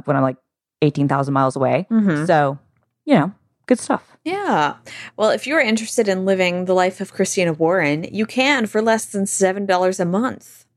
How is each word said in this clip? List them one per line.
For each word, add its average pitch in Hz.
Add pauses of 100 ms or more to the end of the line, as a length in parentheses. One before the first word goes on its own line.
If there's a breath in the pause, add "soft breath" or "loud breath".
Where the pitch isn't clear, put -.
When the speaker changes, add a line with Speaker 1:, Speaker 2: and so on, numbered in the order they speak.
Speaker 1:
when 147
I'm, 139
like, 131 (460)
eighteen 143
thousand 139
miles 135
away. 135
Speaker 2:
Mm-hmm. 190
Speaker 1:
So, 147 (440)
you 294
know, 185 (340)
good 254
stuff. -
Speaker 2:
Yeah. 302 (420 loud breath)
Well, 214
if -
you're 311
interested 220
in 190
living 180
the 185
life 185
of 190
Christina 185
Warren, 160
you 208
can 262
for 214
less 220
than 196
seven 196
dollars 185
a 185
month. 208 (120)